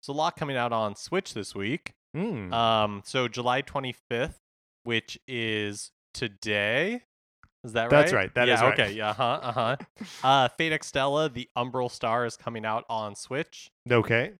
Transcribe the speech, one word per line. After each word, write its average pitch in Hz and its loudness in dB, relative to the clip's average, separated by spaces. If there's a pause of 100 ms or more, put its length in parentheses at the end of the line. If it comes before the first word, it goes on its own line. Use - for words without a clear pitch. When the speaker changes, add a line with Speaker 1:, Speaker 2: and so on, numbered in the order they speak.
Speaker 1:
So 143 -10
a - -6
lot 156 0
coming 139 -4
out 120 0
on 107 -2
Switch - -6
this 101 -8
week. 107 -6 (240)
Speaker 2:
Mm. 151 -6
Speaker 1:
Um, 110 2
so 127 -2
July 123 0
twenty-fifth, 135 -6 (440)
which 117 -4
is 107 -4 (220)
today. 110 -2 (600)
Is 113 -12
that 117 2
Speaker 2:
That's 151 8
Speaker 1:
right? 113 4
Speaker 2:
right. 92 -4
That 123 4
is 123 6
Speaker 1:
Yeah, 117 6
Speaker 2:
right. - 0
Speaker 1:
okay. 104 2
Yeah, 107 -2
uh-huh, 123 0
uh-huh. 120 0 (480)
Speaker 2:
<laughs> - -
Speaker 1:
Uh, 135 8 (100)
Fate 160 0
Extella, 143 0
the 120 -10
Umbral 123 -2
Star, 120 0
is 113 -6
coming 113 -8
out 110 -2
on 107 -4
Switch. - -8 (200)
Speaker 2:
Okay. 120 4